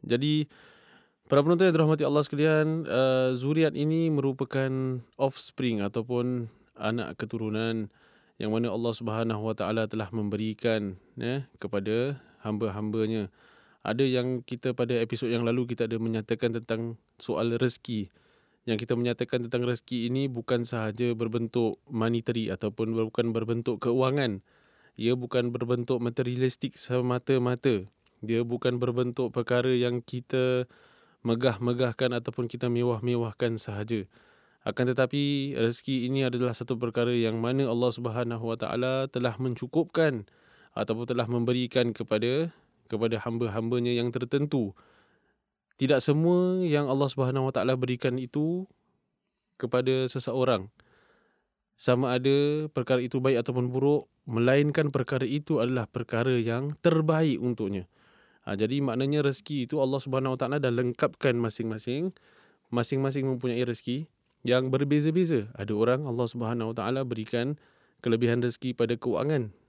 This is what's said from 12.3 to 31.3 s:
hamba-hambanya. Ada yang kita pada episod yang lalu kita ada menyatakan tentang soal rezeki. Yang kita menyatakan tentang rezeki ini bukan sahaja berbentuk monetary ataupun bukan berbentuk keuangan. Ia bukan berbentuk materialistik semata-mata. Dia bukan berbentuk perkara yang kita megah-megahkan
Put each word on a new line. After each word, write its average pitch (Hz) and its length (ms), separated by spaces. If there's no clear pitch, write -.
hamba-hambanya. 107 880
Ada 117 180
yang 127 400
kita 123 320
pada 120 220
episod 117 340
yang 117 160
lalu 120 240
kita 117 160
ada 113 140
menyatakan 113 500
tentang 113 480
soal 117 400
rezeki. 117 560
Yang 113 180
kita - 140
menyatakan 120 480
tentang 123 160
rezeki 120 480
ini 135 160
bukan 120 400
sahaja 117 480
berbentuk 113 720
monetary 113 640
ataupun 107 400
bukan 113 400
berbentuk 113 480
keuangan. 127 640
Ia 117 160
bukan 123 400
berbentuk 120 480
materialistik 123 720
semata-mata. 123 1120
Dia 113 240
bukan 120 400
berbentuk 123 480
perkara 123 400
yang 123 320
kita 127 640
megah-megahkan 120 880